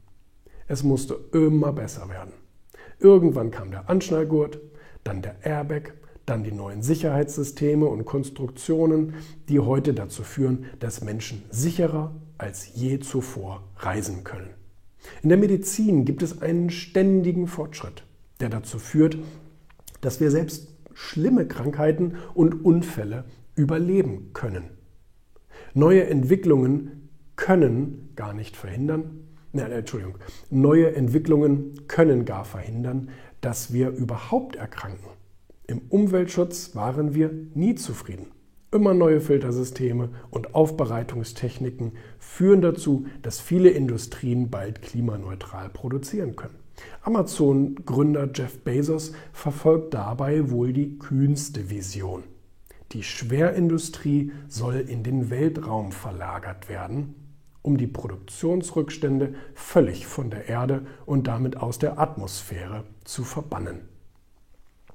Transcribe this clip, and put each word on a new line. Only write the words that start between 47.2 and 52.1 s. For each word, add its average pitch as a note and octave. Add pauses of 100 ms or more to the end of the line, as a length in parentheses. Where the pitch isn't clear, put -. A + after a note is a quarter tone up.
Jeff -
Bezos D3 (220)
verfolgt D#3+
dabei C3
wohl A#2+
die C#3+
kühnste C3+
Vision. F#2+ (720)